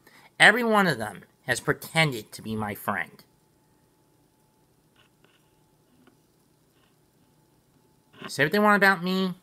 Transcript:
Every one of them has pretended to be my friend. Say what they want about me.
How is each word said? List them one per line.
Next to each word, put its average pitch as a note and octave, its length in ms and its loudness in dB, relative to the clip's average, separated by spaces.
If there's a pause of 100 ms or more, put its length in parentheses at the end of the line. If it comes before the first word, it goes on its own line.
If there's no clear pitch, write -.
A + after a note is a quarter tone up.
(400)
Every G#3+ 240 6
one G#3 220 4
of C#3 120 0
them G#2+ 260 -10 (180)
has B2 180 -4
pretended C#3+ 720 -2
to - 100 -18
be A2 140 -8
my G#2 180 -6
friend. F#2+ 480 -8 (4000)
Say - 160 -2
what D#3 80 -2
they G#3 60 2
want G#3 180 4
about G3 280 2
me. F#3 380 -2